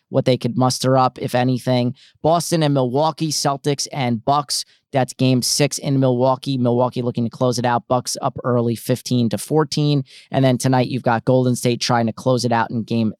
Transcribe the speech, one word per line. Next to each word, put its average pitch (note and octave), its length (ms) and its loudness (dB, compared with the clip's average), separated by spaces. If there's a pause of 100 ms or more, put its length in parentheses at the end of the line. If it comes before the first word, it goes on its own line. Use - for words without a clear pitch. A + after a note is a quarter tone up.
what C3+ 160 0
they C3 100 4
could A#2 220 -4
muster B2+ 400 2
up, B2+ 200 2
if - 160 -6
anything. B2 600 0 (260)
Boston E3 420 0
and C#3+ 100 2
Milwaukee, C#3 580 0
Celtics C#3 600 -2
and A#2+ 300 -2
Bucks. C#3+ 420 -2 (260)
That's C3 220 0
game C3 280 2
six - 360 0
in C3+ 240 0
Milwaukee. C3 560 0
Milwaukee B2 440 0
looking A#2+ 220 -4
to A#2 60 -2
close B2 280 -2
it A#2+ 80 -2
out. A#2+ 220 0
Bucks - 340 -2
up C#3 220 -4
early, A#2+ 320 0
fifteen A#2+ 540 -2
to G#2 80 -2
fourteen. D3 680 0 (280)
And C3+ 120 0
then B2+ 140 4
tonight B2+ 320 0
you've A#2+ 140 -6
got A2+ 200 0
Golden B2+ 320 2
State A#2+ 240 -2
trying A#2 280 0
to A2 60 -2
close B2+ 300 0
it A#2+ 80 -2
out A2+ 200 0
in A#2 120 -4
game A2+ 360 -2